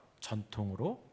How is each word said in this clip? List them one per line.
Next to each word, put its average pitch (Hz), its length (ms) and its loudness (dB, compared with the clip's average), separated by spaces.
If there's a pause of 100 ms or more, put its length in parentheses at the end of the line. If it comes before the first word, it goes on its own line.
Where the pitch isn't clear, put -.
(200)
전통으로 107 840 0 (100)